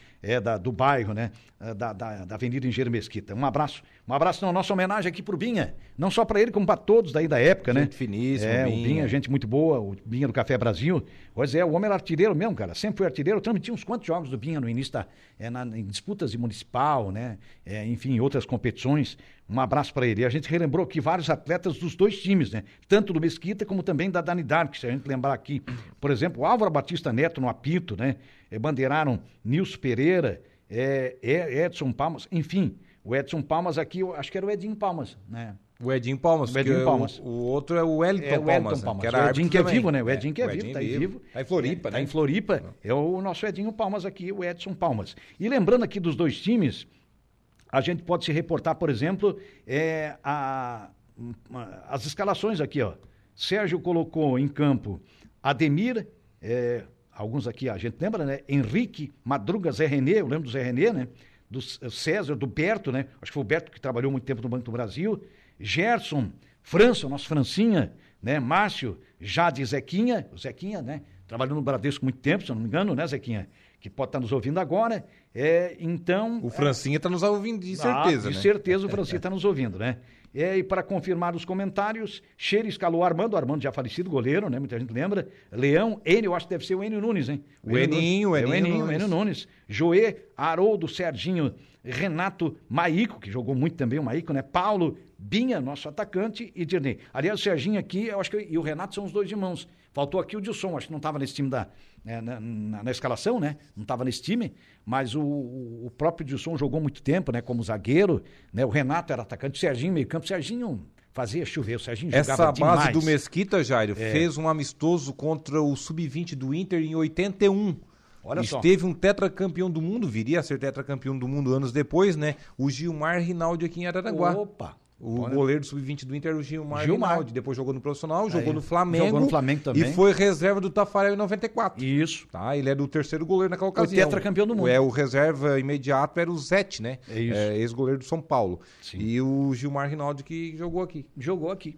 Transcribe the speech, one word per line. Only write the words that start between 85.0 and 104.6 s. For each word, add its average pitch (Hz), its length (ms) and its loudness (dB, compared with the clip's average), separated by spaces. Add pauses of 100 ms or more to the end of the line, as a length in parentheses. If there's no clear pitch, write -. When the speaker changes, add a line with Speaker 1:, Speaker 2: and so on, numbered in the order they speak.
Speaker 1:
Leão, 147 520 2
N, 208 220 4
eu 180 80 0
acho 175 140 -4
que - 20 -8
deve 175 160 -4
ser 185 80 -2
o 190 100 -2
N 214 160 -4
Nunes, 196 300 0
hein? 143 140 -6 (180)
Speaker 2:
O 113 80 -8
Speaker 1:
Nunes. 123 140 4
Speaker 2:
Eninho, 170 480 4
o 160 40 4
Speaker 1:
É 139 60 4
o - 40 2
Speaker 2:
Eninho 143 100 2
Speaker 1:
Eninho, 180 240 2
Speaker 2:
Nunes. 156 160 0
Speaker 1:
Eninho 196 120 0
Nunes. 185 400 0 (220)
Joê, 170 460 4 (200)
Haroldo, 165 520 2
Serginho, 160 640 -2 (300)
Renato, 165 720 -2 (100)
Maico, 165 520 2
que 95 100 -14
jogou 123 240 -4
muito 160 220 0
também, 131 240 0
o 151 40 -4
Maico, 151 300 -4
né? 135 80 0
Paulo, 180 560 0 (220)
Binha, 202 420 0
nosso 139 260 -8
atacante, 208 680 -6
e 175 100 -4
Dirney. 139 340 0 (140)
Aliás, 170 260 0
o - 40 -4
Serginho 190 360 0
aqui, 202 280 -4
eu 202 120 -4
acho 185 120 -4
que, 208 60 -2
e 165 200 -4
o 170 40 0
Renato 156 340 -6
são 202 100 -6
os 170 60 -8
dois 196 180 -2
irmãos. 190 380 -6 (260)
Faltou 143 260 -2
aqui - 160 -4
o 214 60 -6
Dilson, 190 340 -4
acho - 120 -8
que 156 60 -10
não 151 60 -8
tava 151 200 -4
nesse 135 160 -4
time 139 140 -2
da, 123 180 -2 (360)
né, 113 160 -8
na, 117 200 -8
na, 107 440 -8
na 127 80 -2
escalação, 131 480 -2
né? 147 180 -2 (200)
Não 104 80 -10
tava 127 180 -4
nesse 127 200 -4
time, 220 300 -2 (300)